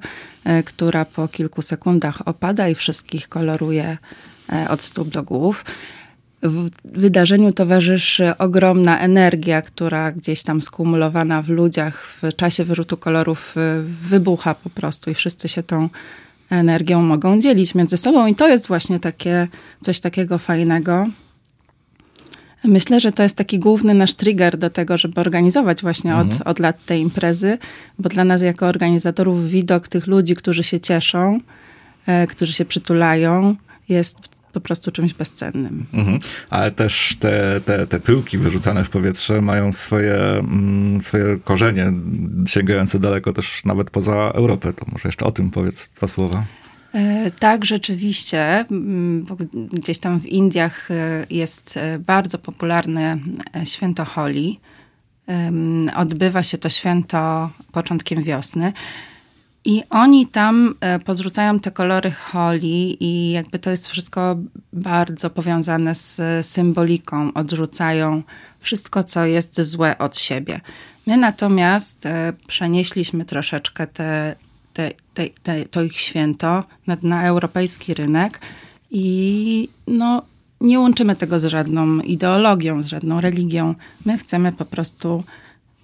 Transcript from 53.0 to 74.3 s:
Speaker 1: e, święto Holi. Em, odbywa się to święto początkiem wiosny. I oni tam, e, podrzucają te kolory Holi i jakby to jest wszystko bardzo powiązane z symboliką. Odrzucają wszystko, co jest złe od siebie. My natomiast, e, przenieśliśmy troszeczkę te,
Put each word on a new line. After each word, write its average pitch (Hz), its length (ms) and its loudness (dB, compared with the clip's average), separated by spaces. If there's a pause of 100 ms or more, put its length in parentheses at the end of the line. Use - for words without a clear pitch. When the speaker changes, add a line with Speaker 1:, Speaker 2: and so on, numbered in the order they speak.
Speaker 1:
e, 165 100 -6
święto 170 400 -4
Holi. 151 540 -4 (680)
Em, 165 680 -2
odbywa 175 480 0
się - 140 -6
to - 120 -6
święto 165 800 -2 (220)
początkiem 165 520 -4
wiosny. 165 500 -2 (920)
I 214 240 2
oni 254 380 8
tam, 220 540 2
e, 180 180 0
podrzucają 190 600 0
te 196 120 -6
kolory 185 400 0
Holi 170 920 -2
i 170 280 0
jakby 170 280 -4
to 185 100 -4
jest 180 180 -4
wszystko 180 500 -4 (360)
bardzo 175 560 -2
powiązane 165 640 -2
z - 260 -4 (240)
symboliką. 170 880 0
Odrzucają 156 880 -2 (360)
wszystko, - 440 -4
co 170 220 -2
jest 165 360 0
złe 160 360 0
od - 200 -4
siebie. - 440 -6 (460)
My 226 100 2
natomiast, 202 880 2
e, 165 280 -4 (140)
przenieśliśmy 175 800 -2
troszeczkę 151 600 -6
te, 156 480 -6 (380)